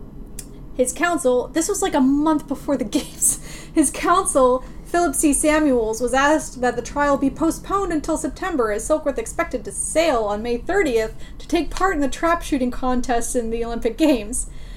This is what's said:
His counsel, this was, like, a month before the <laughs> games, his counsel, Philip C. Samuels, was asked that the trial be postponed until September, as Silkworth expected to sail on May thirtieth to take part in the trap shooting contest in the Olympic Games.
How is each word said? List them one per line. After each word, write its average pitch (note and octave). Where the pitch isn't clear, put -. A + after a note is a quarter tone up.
His B3+
counsel, C4+
this D#4+
was, G4
like, F#4
a C#4
month D4
before C#4+
the B3+
<laughs> G#3+
games, -
his D4
counsel, C#4+
Philip E4+
C. D4
Samuels, B3+
was A#3+
asked C#4
that A#3+
the A#3
trial C#4+
be C4+
postponed F4+
until D#4
September, C#4+
as G#3
Silkworth -
expected A#3
to G3+
sail D4
on G#3
May A#3+
thirtieth A#3+
to -
take D#4
part F#4
in C#4+
the C#4
trap E4
shooting B3+
contest B3
in A3+
the A#3
Olympic A#3
Games. B3+